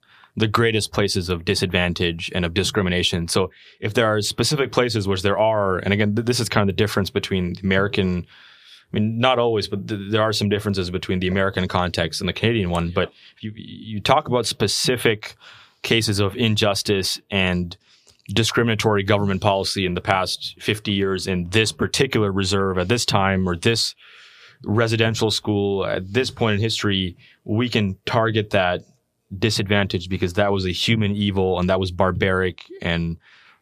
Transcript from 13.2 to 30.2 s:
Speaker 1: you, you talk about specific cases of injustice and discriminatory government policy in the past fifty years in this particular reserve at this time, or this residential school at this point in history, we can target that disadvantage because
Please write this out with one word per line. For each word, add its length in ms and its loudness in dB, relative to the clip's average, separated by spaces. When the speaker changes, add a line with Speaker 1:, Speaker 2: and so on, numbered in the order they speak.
Speaker 1:
you, 140 -12
you 440 -14
talk 300 0
about 160 0
specific 880 -2
cases 380 0
of 180 -2
injustice 840 0
and 460 0
discriminatory 720 0
government 380 0
policy 440 0
in 80 -2
the 80 -4
past 580 -2
fifty 340 -2
years 340 0
in 220 -2
this 240 2
particular 580 0
reserve 460 0
at 100 0
this 180 2
time, 420 2
or 100 0
this 360 0
residential 680 2
school 540 0
at 280 -4
this 180 0
point 240 0
in 60 0
history, 560 -2
we 260 -2
can 360 0
target 460 0
that 300 0
disadvantage 720 0
because 240 -2